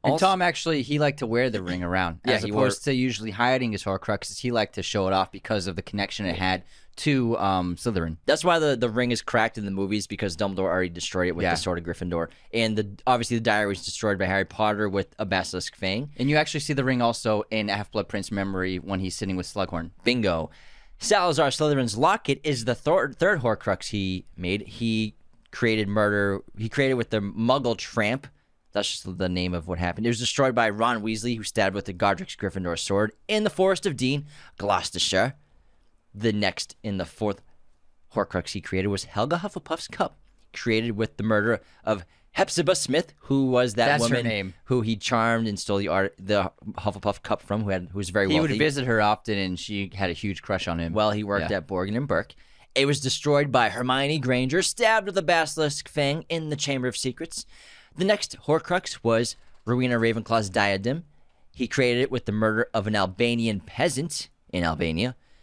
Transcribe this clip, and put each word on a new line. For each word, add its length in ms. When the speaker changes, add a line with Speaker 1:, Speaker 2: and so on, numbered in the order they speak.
Speaker 1:
And 80
Speaker 2:
also 140
Speaker 1:
Tom 160
actually, 400
he 160
liked 220
to 60
wear 220
the 140
ring 200
around, 440
Speaker 2:
Yeah, 80
Speaker 1:
as 80
Speaker 2:
he 100
wore 120
Speaker 1:
opposed 200
to 100
usually 360
hiding 420
his 100
Horcruxes. 580
He 100
liked 240
to 80
show 240
it 80
off 180
because 340
of 100
the 40
connection 460
it 100
had 280
to, 420
um, 380
Slytherin. 500
Speaker 2:
That's 180
why 140
the, 180
the 140
ring 200
is 120
cracked 340
in 80
the 60
movies, 360
because 300
Dumbledore 280
already 260
destroyed 380
it 80
with 80
Speaker 1:
Yeah. 80
Speaker 2:
the 40
Sword 220
of 60
Gryffindor. 440
And 240
the, 120
obviously 320
the 40
diary 260
was 160
destroyed 340
by 80
Harry 180
Potter 420
with 320
a 60
basilisk 520
fang. 420
Speaker 1:
And 100
you 80
actually 240
see 140
the 100
ring 160
also 500
in 180
Half-Blood 400
Prince 220
memory 480
when 220
he's 160
sitting 200
with 100
Slughorn. 460
Speaker 2:
Bingo. 460
Salazar 500
Slytherin's 480
locket 480
is 220
the 80
thir-, 380
third 280
Horcrux 500
he 360
made. 260
He 520
created 360
murder. 540
He 100
created 260
with 160
the 100
Muggle 580
Tramp. 480
That's 180
just 280
the 120
name 240
of 120
what 120
happened. 280
It 40
was 80
destroyed 360
by 140
Ron 340
Weasley, 340
who 60
stabbed 320
with 120
the 80
Godric's 420
Gryffindor 420
sword 340
in 160
the 60
Forest 360
of 100
Dean, 300
Gloucestershire. 760
The 180
next 500
in 160
the 80
fourth 340
Horcrux 360
he 100
created 280
was 160
Helga 340
Hufflepuff's 500
cup, 300
created 400
with 240
the 60
murder 380
of 220
Hepzibah 440
Smith, 440
who 260
was 280
that 120
Speaker 1:
That's 220
her 80
Speaker 2:
woman 140
Speaker 1:
name. 240
Speaker 2:
who 180
he 140
charmed 520
and 100
stole 200
the 100
art, 300
the 340
Hufflepuff 500
cup 180
from, 240
who 60
had, 220
who 60
was 120
very 180
Speaker 1:
He 100
Speaker 2:
wealthy. 140
Speaker 1:
would 60
visit 280
her 140
often, 380
and 200
she 360
had 160
a 40
huge 280
crush 260
on 100
him. 140
Speaker 2:
Well, 200
he 120
worked 260
Speaker 1:
Yeah. 80
Speaker 2:
at 100
Borgin 280
and 100
Burke. 280
It 120
was 140
destroyed 500
by 200
Hermione 480
Granger, 440
stabbed 440
with 100
a 60
basilisk 640
fang 400
in 220
the 60
Chamber 300
of 100
Secrets. 500
The 80
next 320
Horcrux 560
was 320
Rowena 340
Ravenclaw's 520
diadem. 540
He 140
created 360
it 100
with 140
the 60
murder 400
of 140
an 80
Albanian 640
peasant 680
in 100
Albania. 540